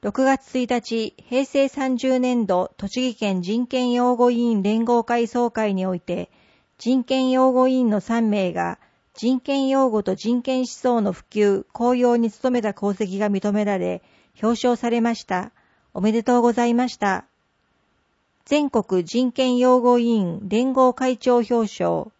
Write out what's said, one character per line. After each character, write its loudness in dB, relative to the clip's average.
六 -2
月 0
一 -2
日、 -4
平 -2
成 2
三 -2
十 0
年 0
度、 0
栃 -4
木 -16
県 -2
人 -2
権 -2
擁 2
護 4
委 0
員 0
連 0
合 2
会 -2
総 -2
会 -2
に -2
お -2
い -6
て、 -8
人 0
権 0
擁 4
護 4
委 2
員 2
の 0
三 -2
名 -2
が、 -4
人 -2
権 -2
擁 2
護 -2
と -2
人 -2
権 -2
思 -2
想 -2
の 0
普 -10
及、 0
高 0
揚 2
に 0
努 -4
め 0
た -2
功 -4
績 -6
が 0
認 -2
め 0
ら -2
れ、 -4
表 0
彰 0
さ -4
れ 0
ま 0
し -16
た。 -6
お -8
め 2
で 0
と 2
う 4
ご 2
ざ 0
い 2
ま 0
し -10
た。 -2
全 0
国 0
人 -2
権 0
擁 4
護 4
委 0
員 0
連 0
合 4
会 -2
長 2
表 0
彰。 -4